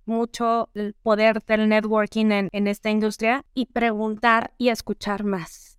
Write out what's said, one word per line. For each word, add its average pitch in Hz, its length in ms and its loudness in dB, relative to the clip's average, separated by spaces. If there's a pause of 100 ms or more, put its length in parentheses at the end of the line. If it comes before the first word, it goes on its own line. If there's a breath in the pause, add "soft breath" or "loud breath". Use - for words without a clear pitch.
mucho 233 680 -2
el 208 300 -8
poder 220 420 2
del 214 240 2
networking 214 600 2
en, 202 220 0
en 202 140 0
esta 208 220 -4
industria 220 640 -2
y 247 140 -4
preguntar 226 880 0
y 240 120 2
escuchar 208 560 -4
más. - 540 -8